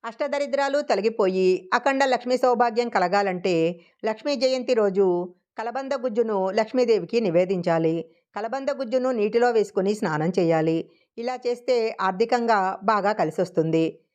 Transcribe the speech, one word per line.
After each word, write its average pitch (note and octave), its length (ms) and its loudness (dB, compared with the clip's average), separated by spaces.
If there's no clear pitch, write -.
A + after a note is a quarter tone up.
అష్టదరిద్రాలు C#4 760 -2
తొలగిపోయి F#3+ 920 0
అఖండ C4+ 300 2
లక్ష్మీ B3+ 340 0
సౌభాగ్యం A#3+ 520 2
కలగాలంటే F3+ 880 0
లక్ష్మీ A3 300 -4
జయంతి B3+ 380 0
రోజు F#3 600 0
కలబంద B3+ 360 -6
గుజ్జును A3 560 0
లక్ష్మీదేవికి A3 720 0
నివేదించాలి. E3+ 920 0
కలబంద A3+ 340 -6
గుజ్జును B3+ 420 -2
నీటిలో A#3 400 2
వేసుకుని G3+ 440 0
స్నానం D#3+ 340 -2
చేయాలి. E3 500 2
ఇలా A#3+ 180 -6
చేస్తే A#3+ 540 -2
ఆర్థికంగా G3+ 840 0
బాగా G3+ 280 2
కలిసొస్తుంది. E3 880 0